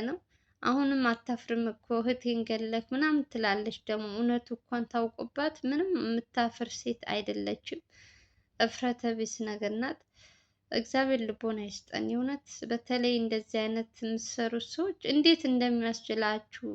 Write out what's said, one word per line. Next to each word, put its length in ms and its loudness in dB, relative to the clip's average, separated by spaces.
ነው። 160 -4
አሁንም 420 2
አታፍርም 600 -2
እኮ 280 -8
"እህቴን 480 0
ገለክ" 460 -2
ምናምን 360 4
ትላለች። 580 0
ደግሞ 260 -2
እውነቱ 420 0
እንኳን 360 -4
ታውቆባት 720 -2
ምንም 340 0
የምታፍር 760 -2
ሴት 360 -6
አይደለችም። 720 -4
እፍረተ 420 0
ቢስ 280 -4
ነገር 340 -4
ናት። 240 -4
እግዚአብሔር 500 2
ልቦና 400 -2
ይስጠን። 460 -6
የእውነት 400 -2
በተለይ 500 0
እንደዚህ 440 0
አይነት 380 -2
የምትሰሩ 560 -2
ሰዎች 400 -4
እንዴት 400 8
እንደሚያስችላችሁ፣ 1300 0